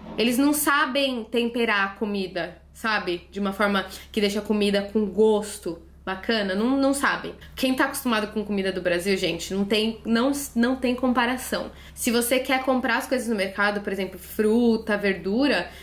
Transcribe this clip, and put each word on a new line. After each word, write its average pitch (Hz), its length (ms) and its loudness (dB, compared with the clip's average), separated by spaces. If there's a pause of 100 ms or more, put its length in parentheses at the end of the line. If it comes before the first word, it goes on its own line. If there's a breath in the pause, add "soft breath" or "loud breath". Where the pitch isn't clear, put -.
(180)
Eles 233 200 2
não 277 140 4
sabem 277 720 0
temperar 226 640 0
a 196 100 -8
comida, 185 640 -4 (120)
sabe? 196 580 -2
De - 80 -8
uma 196 140 0
forma 202 340 2 (240 loud breath)
que - 80 -2
deixa 202 200 2
a 208 40 -6
comida 202 480 2
com 214 140 2
gosto 202 760 0 (240)
bacana, 196 480 -2
não, 240 240 2
não 277 160 4
sabem. 196 400 -2 (220 loud breath)
Quem 262 180 0
tá 277 120 2
acostumado 233 420 -2
com 208 160 -6
comida 196 300 -2
do 185 80 -4
Brasil, 175 340 0
gente, 175 380 -2
não 196 100 0
tem, 220 420 0
não, 233 280 2 (200)
não 240 220 2
tem 254 180 0
comparação. 247 800 0 (240 loud breath)
Se - 160 -2
você 240 280 2
quer 262 240 0
comprar 247 340 0
as 262 100 -4
coisas 233 220 -2
no 233 60 0
mercado, 202 440 0
por 202 140 -4
exemplo, 190 260 -6
fruta, 220 760 2
verdura, 196 760 0 (120)